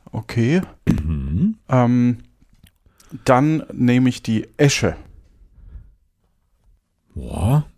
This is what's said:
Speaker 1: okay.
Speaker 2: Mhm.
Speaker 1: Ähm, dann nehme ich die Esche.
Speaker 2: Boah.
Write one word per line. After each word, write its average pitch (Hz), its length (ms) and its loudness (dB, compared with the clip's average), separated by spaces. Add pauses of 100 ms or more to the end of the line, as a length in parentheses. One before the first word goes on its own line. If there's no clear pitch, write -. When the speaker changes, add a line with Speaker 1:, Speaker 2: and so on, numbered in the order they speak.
(100)
Speaker 1:
okay. 120 520 -2 (260)
Speaker 2:
Mhm. 80 680 -2 (100)
Speaker 1:
Ähm, 123 500 2 (1040)
dann 143 380 2 (100)
nehme 123 360 2
ich - 160 -4
die 110 320 -2
Esche. 135 400 2 (2250)
Speaker 2:
Boah. 104 500 -2 (140)